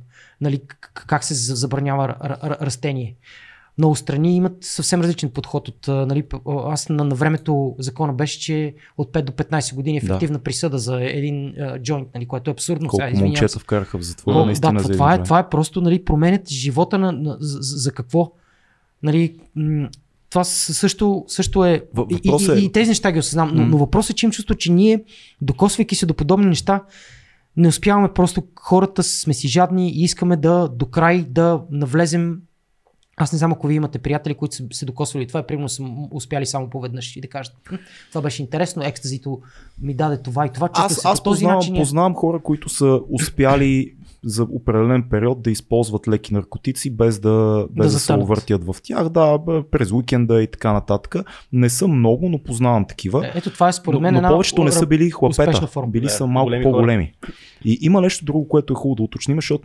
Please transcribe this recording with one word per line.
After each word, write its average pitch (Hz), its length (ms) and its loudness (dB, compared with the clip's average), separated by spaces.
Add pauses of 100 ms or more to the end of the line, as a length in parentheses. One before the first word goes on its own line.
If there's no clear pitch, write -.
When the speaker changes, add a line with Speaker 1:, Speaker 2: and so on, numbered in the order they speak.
(420)
Speaker 1:
Нали, 143 160 0
к-, - 260 -16
к-, - 220 -20
как - 180 -2
се - 100 -6
за-, 127 220 -4
забранява 139 520 -2
р-, 123 140 -8
р-, 135 200 -6
р-, 151 200 -4
растение? 131 540 -6 (600)
Много 156 180 4
страни 156 400 0
имат 180 260 2
съвсем - 400 -2
различен 165 280 -2
подход - 380 -8
от, - 200 -16
а, 135 180 0
нали, 139 180 0
п-, 143 160 -10
а, 123 120 -8 (140)
аз 147 240 -6
на, 147 140 0
на 139 120 0
времето 147 640 0
закона 135 340 -4
беше, 143 260 -4
че 151 360 -4 (220)
от 147 140 -6
пет 156 140 0
до 135 60 -6
петнайсет 151 440 -4
години 143 220 -2
е 131 40 -6
Speaker 2:
Да. 113 40 -2
Speaker 1:
ефективна 139 340 -2
присъда 139 400 -4
за 123 220 -4
един, 139 580 -4
а, 131 200 -8
джойнт, 135 340 -4
нали, 123 120 -10
което 123 240 -6
е 147 40 -2
абсурдно. 160 360 -4
Speaker 2:
Колко 110 60 0
Speaker 1:
Сега, 110 120 0
извинявам 98 220 2
Speaker 2:
момчета 98 200 2
Speaker 1:
се. - 100 -10
Speaker 2:
вкараха 101 380 -4
в 87 40 -8
затвора, - 320 -2
Speaker 1:
Колко, 160 120 6
Speaker 2:
наистина, 104 280 2
Speaker 1:
да, 104 60 2
Speaker 2:
за 92 120 0
Speaker 1:
това 147 200 4
е, 185 40 4
Speaker 2:
един 90 80 0
Speaker 1:
това 160 160 4
е 180 100 0
просто, 160 320 0
нали, 180 240 2
променят 175 440 2
живота 139 480 0
на, 190 140 0
на, 147 280 -4
за, 143 200 -8
за, 135 180 -8
за 135 140 -2
какво? 165 400 -2 (720)
Нали, 165 320 2 (200)
м, 151 340 -2 (400)
това 180 140 0
с-, - 300 -4
също, 202 540 0
също 190 380 0
е 160 180 2 (100)
Speaker 2:
Въ-, 117 160 -2
Speaker 1:
и, 175 60 -2
и, 170 100 -4
Speaker 2:
въпросът 160 320 4
е - 20 4
Speaker 1:
и, 196 60 4
и 185 60 -2
тези 220 180 2
неща 202 220 2
ги 160 80 0
осъзнавам, 156 360 0
но, 156 60 4
Speaker 2:
М. 117 60 4
Speaker 1:
но 156 100 4
въпросът 185 320 2
е, 226 60 -4
че - 100 0
имам 214 80 2
чувство, 202 220 -4
че - 160 0
ние, 214 320 4 (380)
докосвайки 190 540 0
се - 100 -2
до 160 80 2
подобни 190 320 2
неща, 196 380 0 (760)
не 170 100 6
успяваме 202 420 4
просто 180 340 0 (140)
хората, 185 460 2
сме - 300 -2
си 135 140 -4
жадни 180 420 2
и 160 140 -2
искаме 175 340 0
да 165 320 2
до 123 160 -4
край 170 360 2
да 165 400 2 (100)
навлезем. 165 640 0 (800)
Аз 151 160 -2
не 165 40 0
знам, 165 140 2
ако 151 160 -4
вие 151 80 2
имате 151 240 -4
приятели, 147 340 -4
които 143 220 -8
са 131 160 -12
се - 140 -10
докосвали 131 420 -6
това 160 120 -6
и 147 40 -6
примерно 143 260 -6
са - 140 -10
м-, 131 280 -12
успяли 139 340 -8
само 131 240 -6
поведнъж 123 460 -10
и 131 60 -16
да 135 60 -14
кажат: 131 260 -14 (100)
„Хм, 185 120 -14 (340)
това 160 120 -8
беше 143 200 -6
интересно, 156 420 -4
екстазито 135 580 -8 (400)
ми 139 120 -6
даде 147 280 -2
това 131 240 -2
и 135 40 -2
това“, 143 200 -4
чисто 170 160 0
Speaker 2:
Аз, 190 80 -2
Speaker 1:
се 160 140 -2
Speaker 2:
аз 196 120 2
Speaker 1:
по - 40 -8
този 202 120 2
Speaker 2:
познавам, 190 220 4
Speaker 1:
начин... 180 180 0
е. 175 40 2
Speaker 2:
познавам 160 360 2
хора, 165 240 0
които 151 300 -4
са 135 300 4 (100)
успяли 135 840 2 (140)
<clears throat> - 160 -20
за 113 200 -2
определен 120 600 2
период 120 380 0
да 113 100 0
използват 110 560 -2
леки 107 260 -2
наркотици, - 560 -4
без 113 300 0
да, 107 100 0 (400)
без - 80 -12
Speaker 1:
Да - 80 4
Speaker 2:
да 156 40 6
се 143 80 2
Speaker 1:
затънат. 101 260 2
Speaker 2:
увъртят 98 420 0
в 92 180 -6
тях, - 260 -2
да, 156 280 4
бе, 160 260 -2
през 131 280 0
уикенда 120 520 2
и 110 40 0
така - 260 -2
нататък. 101 420 -2 (380)
Не 123 160 4
са 123 180 0
много, 127 420 2
но 156 100 -2
познавам 120 480 0
такива. - 400 -4
Speaker 1:
Е, - 80 -10
ето 175 140 -6
това - 200 2
е 180 40 0
според 165 200 -4
Speaker 2:
Но, 143 80 2
Speaker 1:
мен 170 120 2
Speaker 2:
но - 60 4
Speaker 1:
една 180 100 2
Speaker 2:
повечето 170 340 2
не 143 80 4
са 165 160 2
били 160 240 4 (100)
Speaker 1:
успешна 143 240 4
Speaker 2:
хлапета, 156 220 2
Speaker 1:
форма. 123 240 -6
Speaker 2:
били 117 120 0
Speaker 3:
Да, 139 60 0
Speaker 2:
са 135 180 -2
малко 127 180 2
Speaker 3:
големи 120 180 0
хора. 131 100 4
Speaker 2:
по-големи. 113 400 2 (520)
И 110 160 2
има 185 200 4
нещо 180 240 0
друго, 151 220 -2
което 147 260 2
е - 20 -2
хубаво 135 200 -2
да 107 80 -2
уточним, 139 340 -2
защото 147 280 -2